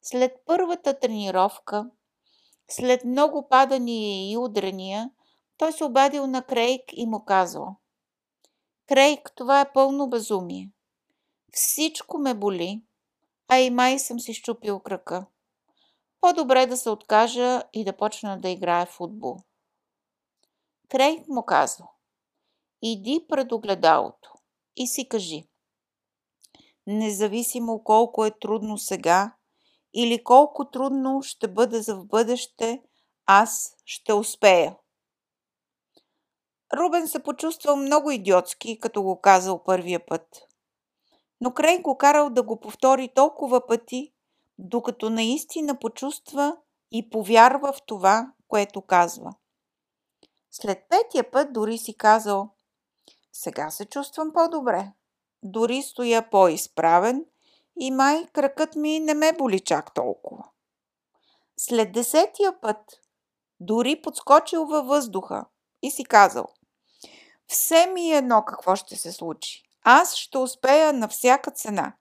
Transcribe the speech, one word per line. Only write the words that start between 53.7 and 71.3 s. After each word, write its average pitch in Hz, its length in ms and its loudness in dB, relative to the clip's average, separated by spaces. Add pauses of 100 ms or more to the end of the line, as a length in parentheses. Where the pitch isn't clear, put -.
се 202 160 -12
чувствам 311 460 -8
по-добре. 254 600 -2 (500)
Дори 226 400 -2
стоя 233 480 -2
по-изправен 185 920 2 (560)
и 262 100 -6
май 285 360 0
кракът 311 500 -4
ми 302 240 -2
не 311 140 -2
ме 311 180 2
боли 247 280 -2
чак - 340 -4
толкова." - 500 -8 (1120)
След 220 360 -2
десетия 349 680 0
път - 400 -8 (600)
дори 240 420 -2
подскочил 320 600 2
във 302 220 -2
въздуха 226 600 -4 (360)
и 277 80 -6
си 262 140 -8
казал: 180 440 6 (1000)
"Все 330 400 2
ми 359 240 -2
е 311 60 4
едно 240 280 4
какво - 320 -2
ще - 200 -12
се - 160 -12
случи. - 500 -12 (260)
Аз 320 260 6
ще - 240 -6
успея 277 540 2
на 226 160 -4
всяка 262 420 2